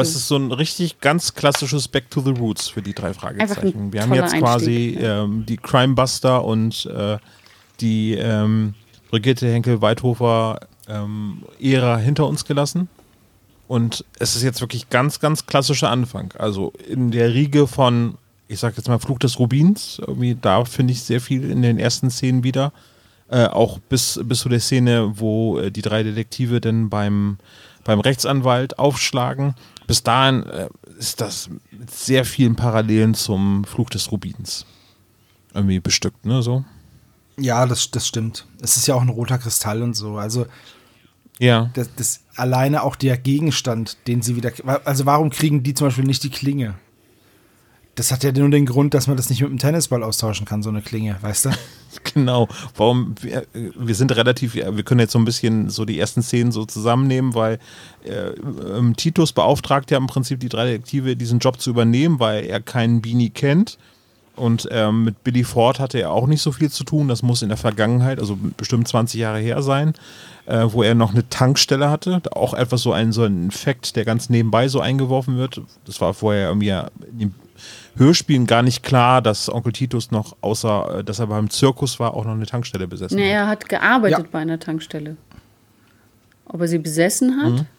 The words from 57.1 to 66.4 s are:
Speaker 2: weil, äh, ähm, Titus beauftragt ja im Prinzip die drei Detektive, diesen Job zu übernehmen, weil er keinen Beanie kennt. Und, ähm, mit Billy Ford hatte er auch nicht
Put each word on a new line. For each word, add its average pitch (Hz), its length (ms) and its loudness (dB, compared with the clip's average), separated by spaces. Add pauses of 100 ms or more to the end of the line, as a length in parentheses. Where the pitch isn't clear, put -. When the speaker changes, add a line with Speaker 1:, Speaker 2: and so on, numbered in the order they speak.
Speaker 2:
weil, 110 240 0 (440)
äh, 98 260 -8
ähm, 113 640 -2
Titus 165 360 0
beauftragt 139 600 0
ja 143 80 4
im 131 80 0
Prinzip 131 320 -4
die 127 100 -6
drei 117 160 -2
Detektive, 127 500 -2
diesen 120 220 0
Job 127 240 0
zu - 80 -2
übernehmen, 123 500 4
weil 107 260 0
er 107 160 -4
keinen 117 420 0
Beanie 117 260 0
kennt. 147 480 2 (580)
Und, 117 360 0
ähm, 110 320 2
mit 113 200 -2
Billy 127 200 2
Ford 123 360 2
hatte 135 200 -4
er 87 100 -2
auch 104 160 0
nicht 147 160 2